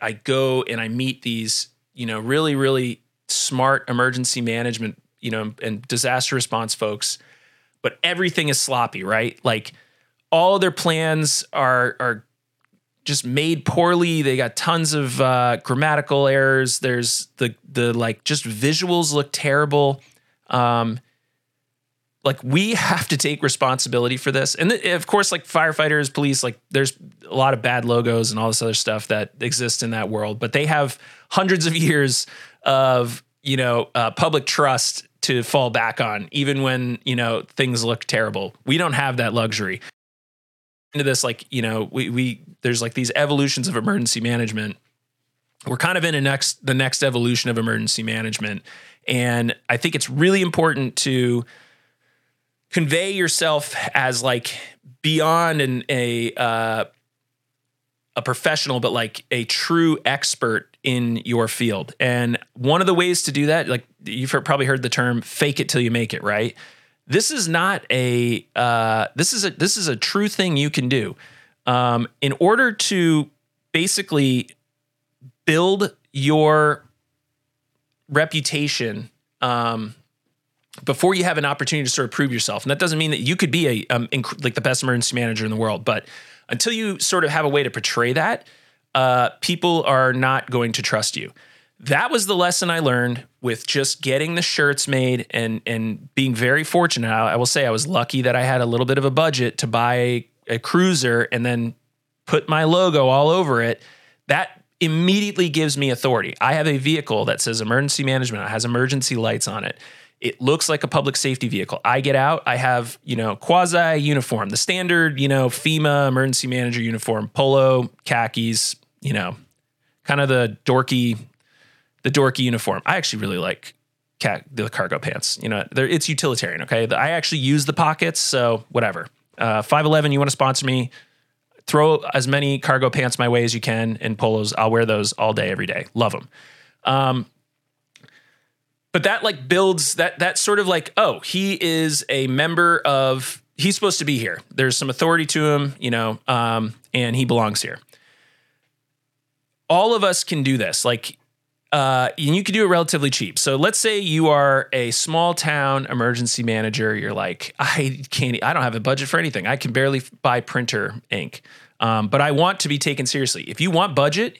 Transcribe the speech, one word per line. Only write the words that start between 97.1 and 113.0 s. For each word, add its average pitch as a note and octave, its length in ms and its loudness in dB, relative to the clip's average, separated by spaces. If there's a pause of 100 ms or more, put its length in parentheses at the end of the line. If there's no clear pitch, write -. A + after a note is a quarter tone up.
I G2+ 40 0
will B2 100 2
say C3+ 200 2
I A#2 40 2
was A2 160 0
lucky C3 360 0
that B2 140 2
I B2 60 2
had C3 180 2
a A#2+ 60 2
little A#2+ 200 2
bit C3+ 120 2
of C3+ 60 0
a C#3 60 2
budget C3 480 0
to - 80 -4
buy A#2+ 600 0 (200)
a A#2 120 -4
cruiser B2+ 640 2 (100)
and A#2+ 120 0
then A#2+ 300 -2 (520)
put - 220 0
my D#3 160 2
logo D#3+ 440 4
all C#3+ 200 4
over D#3 340 2
it. A#2 200 -2 (460)
That - 340 -2 (180)
immediately F3+ 680 2
gives D3+ 280 0
me C#3 140 0
authority. A#2+ 500 0
I B2 120 2
have D#3 140 0
a D3 100 2
vehicle C3+ 500 0
that - 140 0
says A2+ 220 -2
emergency C3+ 420 0
management. B2 400 -2
It G#2 60 -6
has A2 140 -2
emergency B2+ 520 0
lights A2 320 -2
on G2+ 160 -6
it. - 140 -8 (400)
It - 220 -6
looks D3 300 2
like D3+ 120 0
a D#3+ 60 -2
public C#3+ 260 0
safety C3 320 -2
vehicle. F#2+ 380 -4
I B2+ 160 2
get C3+ 160 2
out, C#3+ 300 2
I B2+ 100 0
have, B2 480 0